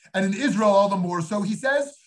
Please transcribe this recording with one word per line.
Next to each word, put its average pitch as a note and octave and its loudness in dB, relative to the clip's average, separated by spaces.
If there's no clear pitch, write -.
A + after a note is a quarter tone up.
And F#3+ 0
in G3+ -2
Israel, G#3+ 2
all G3+ 4
the G3 -2
more F3 -2
so, G#3 -4
he G#3 -4
says, C#4 -2